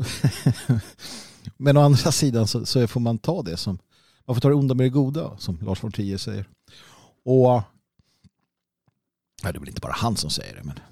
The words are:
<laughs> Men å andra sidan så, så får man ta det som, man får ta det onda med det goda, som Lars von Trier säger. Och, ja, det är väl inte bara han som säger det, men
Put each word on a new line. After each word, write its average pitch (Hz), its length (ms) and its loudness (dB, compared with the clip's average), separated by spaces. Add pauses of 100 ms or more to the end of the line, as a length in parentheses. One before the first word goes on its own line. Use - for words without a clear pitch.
(640)
<laughs> - 960 -6
Men 143 200 4
å 147 40 8
andra 143 300 6
sidan 117 360 2
så, 120 180 -4
så 120 220 2
får 123 120 -2
man 117 180 0
ta 165 240 -4
det 82 160 -6
som, 92 220 -6 (460)
man 123 100 -2
får 120 60 -2
ta 139 80 4
det 143 60 6
onda 135 200 2
med 127 100 2
det 131 40 4
goda, 139 480 -2
som 85 240 -8
Lars 95 220 -4
von 110 80 -8
Trier 98 260 -6
säger. 101 320 -8 (760)
Och, 123 380 4 (1800)
ja, 95 100 -4
det 76 60 -8
är - 20 -12
väl 71 100 -14
inte 78 120 -10
bara - 120 -8
han - 240 -2
som 76 120 -6
säger - 260 -8
det, - 80 -18
men - 160 -12 (120)